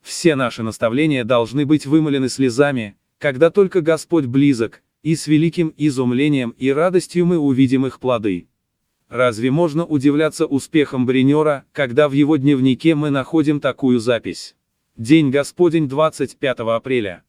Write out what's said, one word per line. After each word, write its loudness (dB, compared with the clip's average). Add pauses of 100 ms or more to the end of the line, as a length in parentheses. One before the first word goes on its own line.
Все -2
наши -4
наставления -2
должны -2
быть 0
вымолены 0
слезами, -2 (200)
когда 0
только 0
Господь 0
близок, 0 (200)
и 0
с -12
великим 0
изумлением 0
и -2
радостью -2
мы 2
увидим 2
их -8
плоды. -4 (600)
Разве -2
можно 0
удивляться 0
успехам -2
Бринёра, 2
когда 0
в -4
его 2
дневнике 2
мы -2
находим 0
такую 0
запись? -4 (420)
«День 2
Господень 0
двадцать -4
пятого -2
апреля. -4